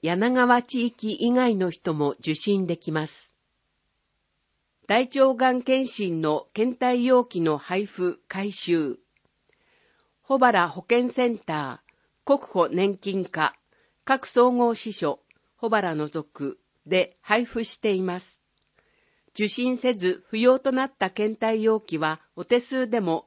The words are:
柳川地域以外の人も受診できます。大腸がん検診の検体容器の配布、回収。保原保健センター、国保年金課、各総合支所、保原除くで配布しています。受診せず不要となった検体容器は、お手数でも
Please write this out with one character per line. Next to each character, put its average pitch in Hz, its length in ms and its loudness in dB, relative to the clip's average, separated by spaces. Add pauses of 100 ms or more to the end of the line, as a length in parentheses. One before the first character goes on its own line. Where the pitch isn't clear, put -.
柳 190 320 0
川 247 280 4
地 240 240 -4
域 220 280 -6
以 233 180 0
外 247 240 2
の 185 140 0
人 160 240 -4
も 147 160 0
受 - 240 -4
診 196 320 -2
で 170 100 -4
き - 160 -8
ま 156 140 -2
す。 - 280 -16 (1500)
大 240 200 2
腸 269 280 4
が 254 160 2
ん 247 120 -2
検 262 280 0
診 175 300 -2
の 151 320 0
検 247 260 -2
体 247 280 0
容 254 180 6
器 196 160 -6
の 156 160 2
配 190 300 -4
布、 180 420 -4
回 196 240 -8
収。 160 460 -2 (1200)
保 269 180 0
原 220 300 4
保 175 140 -12
健 240 260 2
セ 247 200 -2
ン 226 100 -4
タ 147 440 -6 (440)
ー、 277 120 4
国 - 20 -
保 175 280 0
年 190 300 0
金 190 260 -4
課、 156 320 -2 (480)
各 269 220 0
総 247 260 4
合 240 220 2
支 220 180 -10
所、 151 280 -4 (360)
保 226 140 -4
原 196 240 0
除 151 340 -6
く - 320 -10 (260)
で 180 340 0
配 226 240 0
布 233 200 -6
し - 140 -12
て 214 140 -2
い 185 100 -2
ま 180 180 -4
す。 - 200 -20 (920)
受 208 180 -2
診 247 280 -2
せ 254 160 0
ず 185 360 -2
不 220 100 -4
要 247 200 6
と 262 140 -2
な 262 120 0
っ 269 120 -6
た 185 140 -2
検 214 280 -4
体 220 240 0
容 220 180 2
器 175 180 -6
は、 156 220 -2 (160)
お 175 80 -10
手 240 160 2
数 254 280 -4
で 226 120 0
も 165 260 -2